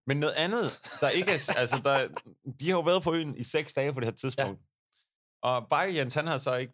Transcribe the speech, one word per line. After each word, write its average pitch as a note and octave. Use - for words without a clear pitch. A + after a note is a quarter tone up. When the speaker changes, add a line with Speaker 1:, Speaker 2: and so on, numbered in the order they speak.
Speaker 1:
Men C#3
noget D3+
andet, F#3
der C#3+
ikke F#3
er E3
s-, F#3
Speaker 2:
<laughs> B2+
Speaker 1:
altså, B2
der, C3+
de D3+
har F#3
jo E3+
været F3
på E3
øen D#3
i -
seks D#3
dage C#3
på B2+
det A#2
her A2+
tidspunkt. B2+
Speaker 2:
Ja. -
Speaker 1:
Og B2
Bakke E3+
Jens, B2+
han D3+
har D#3
så B2+
ikke B2+